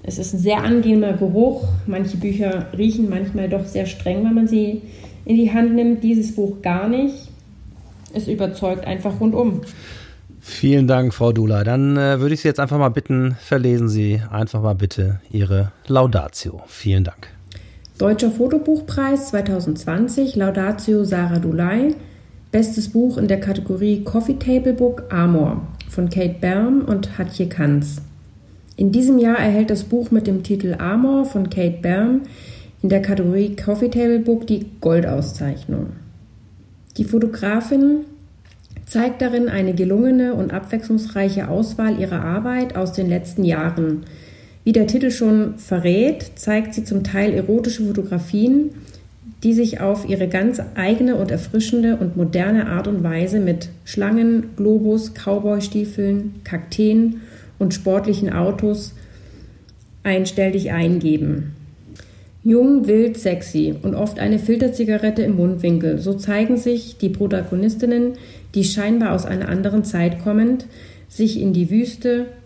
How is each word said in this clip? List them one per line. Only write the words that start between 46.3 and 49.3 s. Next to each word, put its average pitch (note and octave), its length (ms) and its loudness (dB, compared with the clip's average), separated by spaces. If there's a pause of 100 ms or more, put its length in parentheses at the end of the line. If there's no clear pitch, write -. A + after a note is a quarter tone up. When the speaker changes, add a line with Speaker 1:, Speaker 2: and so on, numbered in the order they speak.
Speaker 1:
zeigt G#3+ 400 -2
sie A3 80 -6
zum G3 220 -2
Teil G3 280 0
erotische A3 540 0
Fotografien, G#3 840 0 (760)